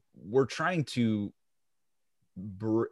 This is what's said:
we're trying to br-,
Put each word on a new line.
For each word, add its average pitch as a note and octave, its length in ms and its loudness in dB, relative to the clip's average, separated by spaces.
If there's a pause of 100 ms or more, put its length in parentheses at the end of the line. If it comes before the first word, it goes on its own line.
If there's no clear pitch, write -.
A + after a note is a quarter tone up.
(240)
we're B2 220 4
trying D#3+ 400 0
to A2 480 0 (1000)
br-, G#2+ 560 -2